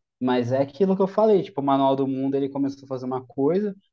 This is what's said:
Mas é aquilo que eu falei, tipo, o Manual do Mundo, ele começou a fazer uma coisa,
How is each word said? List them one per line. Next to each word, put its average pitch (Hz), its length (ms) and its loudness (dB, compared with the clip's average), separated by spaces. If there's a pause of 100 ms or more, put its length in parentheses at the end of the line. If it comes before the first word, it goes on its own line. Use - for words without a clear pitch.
(200)
Mas 123 320 0
é 131 100 2
aquilo 190 340 0
que 196 60 0
eu 190 60 2
falei, 214 360 2
tipo, - 180 -10
o - 40 -4
Manual 135 300 2
do 135 120 0
Mundo, 135 280 -2
ele 139 140 -2
começou 139 360 -6
a - 20 -20
fazer 131 180 -8
uma 131 200 -6
coisa, 190 500 0 (180)